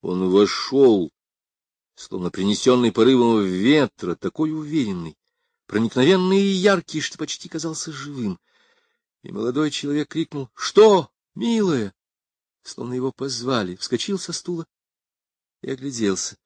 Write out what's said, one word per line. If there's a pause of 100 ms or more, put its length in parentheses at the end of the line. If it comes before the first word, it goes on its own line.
Он
вошел, (840)
словно
принесенный
порывом
ветра,
такой
уверенный, (480)
проникновенный
и
яркий,
что
почти
казался
живым. (840)
И
молодой
человек
крикнул:
«Что, (240)
милая?» (680)
Словно
его
позвали,
вскочил
со
стула (960)
и
огляделся.